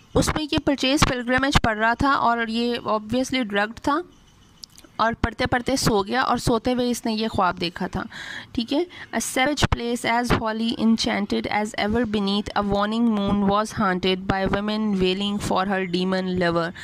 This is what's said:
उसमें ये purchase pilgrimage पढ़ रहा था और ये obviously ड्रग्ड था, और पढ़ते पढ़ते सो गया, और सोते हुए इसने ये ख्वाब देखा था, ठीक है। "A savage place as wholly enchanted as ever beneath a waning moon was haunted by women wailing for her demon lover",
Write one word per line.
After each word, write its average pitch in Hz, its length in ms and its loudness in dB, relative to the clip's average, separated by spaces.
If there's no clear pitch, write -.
उसमें 294 300 2
ये 320 140 0
purchase 277 460 4
pilgrimage 254 540 2
पढ़ 220 180 2
रहा 226 180 2
था 277 200 2
और 233 360 0
ये 240 280 0
obviously 240 520 0
ड्रग्ड 208 380 -2
था, 294 240 0
और 226 140 2
पढ़ते 233 320 -2
पढ़ते 254 300 0
सो 214 260 2
गया, 233 200 0
और - 160 0
सोते 240 340 0
हुए 247 180 0
इसने 233 240 -2
ये 220 140 -2
ख्वाब 185 300 0
देखा 180 300 -4
था, - 160 -6
ठीक 233 180 -2
है। 330 140 0
"A - 40 -2
savage 269 480 0
place 240 380 -2
as 233 280 2
wholly 220 460 0
enchanted 220 760 2
as 208 220 -2
ever 214 320 0
beneath 202 500 -2
a 202 80 0
waning 208 460 0
moon 202 400 0
was 214 240 0
haunted 185 520 0
by 190 200 0
women 214 420 -2
wailing 202 400 0
for 185 240 0
her 190 180 -2
demon 185 460 0
lover", 170 320 0